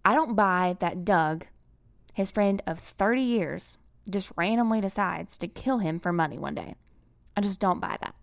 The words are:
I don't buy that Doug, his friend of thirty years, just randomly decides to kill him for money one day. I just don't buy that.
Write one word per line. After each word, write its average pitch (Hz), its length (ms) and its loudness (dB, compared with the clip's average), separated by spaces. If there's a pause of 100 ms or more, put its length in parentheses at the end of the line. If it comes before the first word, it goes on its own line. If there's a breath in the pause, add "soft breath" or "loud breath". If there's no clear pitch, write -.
I 196 120 4
don't 247 200 2
buy 185 460 2
that 175 240 -2
Doug, 165 420 2 (680)
his 190 160 -2
friend 202 360 2
of 165 120 -6
thirty 226 420 0
years, 196 560 -2 (320)
just 190 260 -4
randomly 220 460 2
decides 185 580 -2
to 170 80 -6
kill 254 320 -2
him 165 220 0
for 175 100 0
money 160 280 0
one - 160 -6
day. - 200 -10 (640)
I 208 60 0
just 196 180 -2
don't 185 200 2
buy - 200 -6
that. - 220 -10